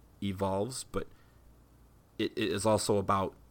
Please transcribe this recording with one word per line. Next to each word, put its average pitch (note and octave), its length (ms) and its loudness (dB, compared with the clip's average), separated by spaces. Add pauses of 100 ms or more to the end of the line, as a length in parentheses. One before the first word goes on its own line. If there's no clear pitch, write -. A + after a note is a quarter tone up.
(220)
evolves, G2 600 -4
but - 220 -6 (1120)
it, G#2+ 180 -2
it G#2 140 0
is G2+ 160 0
also G#2+ 320 4
about G2 360 0 (160)